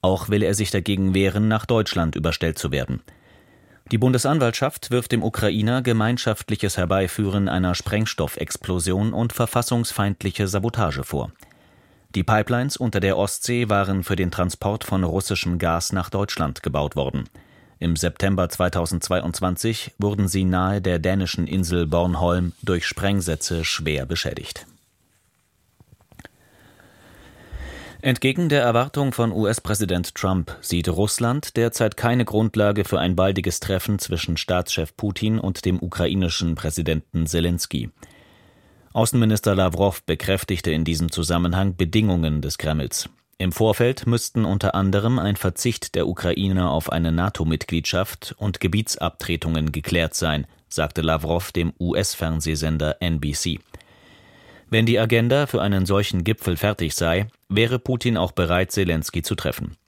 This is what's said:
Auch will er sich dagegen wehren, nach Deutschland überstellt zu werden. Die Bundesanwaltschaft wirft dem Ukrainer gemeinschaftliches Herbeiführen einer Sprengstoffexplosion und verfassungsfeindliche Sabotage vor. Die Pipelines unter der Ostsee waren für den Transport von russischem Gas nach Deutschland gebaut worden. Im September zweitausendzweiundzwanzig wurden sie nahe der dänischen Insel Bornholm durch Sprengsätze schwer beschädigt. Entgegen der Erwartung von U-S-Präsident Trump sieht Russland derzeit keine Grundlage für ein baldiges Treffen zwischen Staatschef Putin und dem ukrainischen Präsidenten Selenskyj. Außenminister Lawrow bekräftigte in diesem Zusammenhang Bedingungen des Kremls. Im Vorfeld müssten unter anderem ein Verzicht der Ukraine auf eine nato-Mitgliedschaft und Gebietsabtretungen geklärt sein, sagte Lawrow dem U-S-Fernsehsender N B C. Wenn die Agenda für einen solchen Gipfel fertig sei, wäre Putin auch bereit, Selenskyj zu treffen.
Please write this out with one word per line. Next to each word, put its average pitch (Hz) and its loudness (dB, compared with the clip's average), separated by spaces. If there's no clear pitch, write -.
Auch 92 0
will 104 2
er 98 2
sich 101 0
dagegen 95 0
wehren, 98 2
nach 110 0
Deutschland 87 0
überstellt 82 0
zu 67 -4
werden. 65 -4
Die 117 2
Bundesanwaltschaft 127 2
wirft 123 0
dem 117 2
Ukrainer 110 0
gemeinschaftliches 113 0
Herbeiführen 95 2
einer 90 2
Sprengstoffexplosion 92 -2
und 117 -2
verfassungsfeindliche 110 0
Sabotage 95 -2
vor. 62 -4
Die 92 2
Pipelines 120 2
unter 110 0
der 95 2
Ostsee 120 0
waren 98 2
für 98 0
den 90 0
Transport 95 -2
von 95 0
russischem 87 -2
Gas 82 0
nach 92 -4
Deutschland 87 -4
gebaut 73 -2
worden. 67 -4
Im 85 0
September 92 0
zweitausendzweiundzwanzig 90 -2
wurden 101 0
sie 95 0
nahe 92 0
der 90 -2
dänischen 90 -2
Insel 87 0
Bornholm 87 0
durch 90 -2
Sprengsätze 87 -2
schwer 76 -2
beschädigt. - -6
Entgegen 135 2
der 143 4
Erwartung 123 2
von 117 2
U-S-Präsident 101 0
Trump 95 0
sieht 87 0
Russland 110 0
derzeit 117 0
keine 120 2
Grundlage 104 2
für 92 0
ein 87 2
baldiges 92 2
Treffen 98 0
zwischen 85 -2
Staatschef 87 -2
Putin 107 0
und 95 -4
dem 90 2
ukrainischen 87 0
Präsidenten 80 -2
Selenskyj. 85 -2
Außenminister 110 4
Lawrow 92 2
bekräftigte 90 -2
in 80 2
diesem 82 0
Zusammenhang 87 0
Bedingungen 87 2
des 69 -6
Kremls. 78 -4
Im 92 -2
Vorfeld 110 2
müssten 117 0
unter 98 0
anderem 101 2
ein 101 0
Verzicht - -4
der 85 0
Ukraine 90 0
auf 80 0
eine 82 0
nato-Mitgliedschaft 82 -2
und 104 -4
Gebietsabtretungen 82 -2
geklärt 80 0
sein, 76 -2
sagte 78 -2
Lawrow 80 0
dem 85 -2
U-S-Fernsehsender 80 -2
N 82 0
B 73 -2
C. - -4
Wenn 113 4
die 117 4
Agenda 120 4
für - 0
einen 98 2
solchen 98 2
Gipfel 92 0
fertig 87 0
sei, 87 2
wäre 117 2
Putin 120 0
auch 90 2
bereit, 90 2
Selenskyj 85 0
zu - -2
treffen. - -6